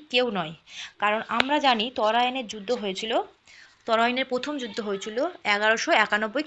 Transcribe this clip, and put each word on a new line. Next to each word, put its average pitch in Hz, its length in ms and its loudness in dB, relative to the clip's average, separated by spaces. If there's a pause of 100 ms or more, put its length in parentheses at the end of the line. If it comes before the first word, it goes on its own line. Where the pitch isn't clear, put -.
(120)
কেউ 247 140 4 (120)
নয়। 165 160 -2 (480)
কারণ 208 180 4 (160)
আমরা 262 300 2
জানি 233 200 2 (140)
তরাইনের 240 480 0
যুদ্ধ 202 220 -8 (120)
হয়েছিল, 208 320 -4 (720)
তরাইনের 240 440 2
প্রথম 247 300 -2
যুদ্ধ 214 160 -8 (100)
হয়েছিল 208 300 -6 (380)
এগারোশো 220 340 2 (160)
একানব্বই 214 420 0